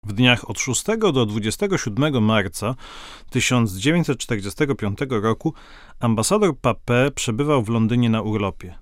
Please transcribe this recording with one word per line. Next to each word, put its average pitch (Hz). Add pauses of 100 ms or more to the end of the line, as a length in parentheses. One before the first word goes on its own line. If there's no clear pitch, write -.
W 104
dniach 123
od 107
szóstego 208
do 131
dwudziestego 110
siódmego 123
marca 107 (540)
tysiąc 117
dziewięćset 147
czterdziestego 117
piątego 107
roku 113 (460)
ambasador 131
Papin 123
przebywał 135
w 101
Londynie 117
na 110
urlopie 98